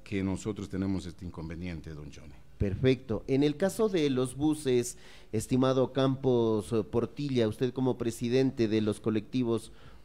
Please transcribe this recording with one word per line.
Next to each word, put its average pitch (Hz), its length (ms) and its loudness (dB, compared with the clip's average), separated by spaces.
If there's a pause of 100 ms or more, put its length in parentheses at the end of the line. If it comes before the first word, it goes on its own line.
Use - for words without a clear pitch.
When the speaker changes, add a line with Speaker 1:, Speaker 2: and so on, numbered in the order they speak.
Speaker 1:
que 98 200 -2
nosotros 98 460 -4
tenemos 95 380 -2
este 87 180 -12
inconveniente, 82 720 -10
don 73 180 -12
Johnny. 76 220 -18 (240)
Speaker 2:
Perfecto. 107 680 0
En 135 160 2
el 147 160 2
caso 196 320 2
de 165 220 2
los 127 240 0
buses, 135 640 0 (320)
estimado 127 600 2
Campos, 127 800 2
eh, 110 100 2
Portilla, 117 640 0
usted 120 260 0
como 127 240 0
presidente 120 680 2
de 107 140 2
los 107 180 0
colectivos 113 720 -2 (340)